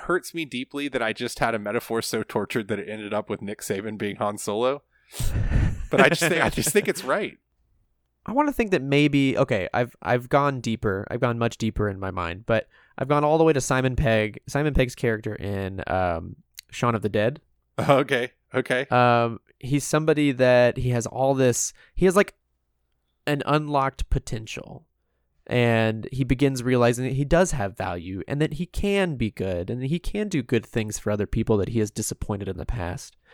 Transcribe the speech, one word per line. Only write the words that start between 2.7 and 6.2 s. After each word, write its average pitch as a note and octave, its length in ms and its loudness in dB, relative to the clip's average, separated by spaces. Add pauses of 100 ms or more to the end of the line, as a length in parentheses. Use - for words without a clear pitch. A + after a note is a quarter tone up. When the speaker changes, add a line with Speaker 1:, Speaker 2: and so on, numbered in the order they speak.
Speaker 1:
it - 80 -10
ended G#2+ 260 -10
up G#2+ 160 -4
with G2 120 -6
Nick G2+ 180 -10
Saban G#2+ 380 -6
being G2+ 180 -4
Han G#2 220 -2
Solo. B2 440 -2 (1080)
But C#3 100 4
I C#3+ 80 6
just E3+ 140 0